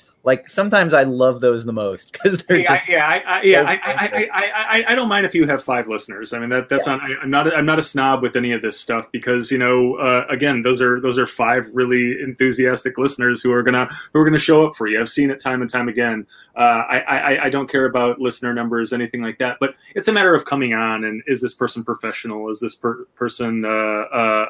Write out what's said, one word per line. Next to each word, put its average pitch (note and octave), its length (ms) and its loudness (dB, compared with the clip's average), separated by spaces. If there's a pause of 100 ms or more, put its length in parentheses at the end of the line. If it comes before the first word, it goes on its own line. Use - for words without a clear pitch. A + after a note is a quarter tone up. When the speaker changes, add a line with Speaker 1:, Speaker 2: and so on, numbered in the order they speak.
(260)
Speaker 1:
Like, C3 240 0
sometimes G3 440 2
I C#3 100 8
love B2+ 360 2
those A#2 260 2
the A#2 60 -6
most G#2 420 -6
<laughs> - 60 -16
'cause F#3+ 240 0
they're F3+ 160 2
Speaker 2:
Yeah, F3 160 4
Speaker 1:
just F#3 140 -2
Speaker 2:
yeah, D3+ 180 2
I, F#3 320 0
I, - 20 -6
yeah, F#3+ 200 6
Speaker 1:
so D#3 40 2
Speaker 2:
I, E3+ 60 2
I, F#3+ 220 -4
I, G#3 400 -2
I, G#3+ 460 -2
I, A3+ 120 0
I A#3+ 40 2
don't B3+ 120 0
mind G3+ 180 0
if - 80 -4
you D#3+ 140 4
have C3+ 160 -2
five B2 240 -2
listeners. G#2+ 460 -10
I A#2 60 -6
mean, A#2 100 -6
that, B2+ 180 -2
that's C#3 200 0
Speaker 1:
Yeah. C3+ 100 0
Speaker 2:
not, C#3 60 -12
I, C3+ 200 -8
I'm C3+ 60 -6
not, D3+ 260 2
I'm D3+ 100 2
not D#3 140 2
a - 20 2
snob C3+ 400 0
with B2 140 0
any B2 160 0
of A2+ 100 -2
this A2 160 -4
stuff A2+ 360 -6
because, A#2+ 360 -2
you C3+ 80 0
know, B2+ 380 2
uh, B2+ 340 2
again, C3+ 320 0
those B2+ 200 2
are, B2 180 2
those B2+ 180 -2
are B2 80 2
five A#2+ 480 0
really B2 480 0
enthusiastic B2+ 760 0
listeners B2+ 440 0
who B2 120 2
are A#2+ 100 2
gonna, B2+ 240 0 (240)
who D3+ 80 4
are D#3 60 6
gonna D#3 120 4
show D3+ 300 6
up - 80 -10
for A2 120 -4
you. G#2+ 120 0
I've A2+ 100 -2
seen C#3+ 220 2
it C3+ 80 -8
time B2+ 220 -2
and A#2+ 80 -4
time A#2+ 180 -2
again. A2+ 400 -2 (300)
Uh, - 20 -2
I, A#2+ 380 2 (100)
I, C#3 100 0 (200)
I, C#3+ 80 -2
I C3+ 40 0
don't C3+ 220 -2
care C3+ 140 2
about B2 340 0
listener B2 340 -2
numbers, A#2 380 -2
anything A#2+ 300 -4
like A#2 160 -8
that, B2 240 -2
but C#3 140 -2 (200)
it's G#3 140 -2
a - 20 4
matter F#3+ 240 4
of D3 80 0
coming C3 300 -2
on A2 320 -2
and G#2+ 220 -6
is B2+ 140 0
this B2+ 120 -2
person A#2+ 320 -4
professional? A2 640 -8
Is G#2+ 100 -8
this A2+ 160 -6
per-, B2 300 -6 (100)
person, A2+ 480 -4
uh, G#2+ 60 -4
uh, A2 800 0